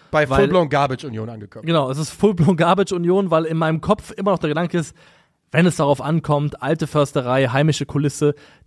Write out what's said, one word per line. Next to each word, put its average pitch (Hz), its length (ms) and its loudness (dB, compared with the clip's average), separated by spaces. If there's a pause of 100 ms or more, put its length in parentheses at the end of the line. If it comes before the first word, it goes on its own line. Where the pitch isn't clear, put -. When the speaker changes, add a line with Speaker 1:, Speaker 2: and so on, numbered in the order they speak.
(100)
Speaker 1:
bei 151 180 0
Speaker 2:
Weil 135 100 2
Speaker 1:
Full-blown 160 300 2
Garbage 139 360 -2
Union 110 240 -10
angekommen. 110 380 -14
Speaker 2:
Genau, 151 240 0
es 131 80 -6
ist 156 120 -6
Full-blown 180 460 2
Garbage 185 360 2
Union, 180 380 0
weil 160 140 2
in 160 120 -4
meinem 160 240 0
Kopf - 320 -2
immer 196 200 -2
noch 170 60 0
der 156 100 -2
Gedanke 165 300 -2
ist, 156 160 -6 (560)
wenn 165 160 2
es 170 100 0
darauf 143 260 2
ankommt, 151 600 -2
alte 156 240 -2
Försterei, 135 640 0
heimische 139 380 0
Kulisse, 147 480 0 (320)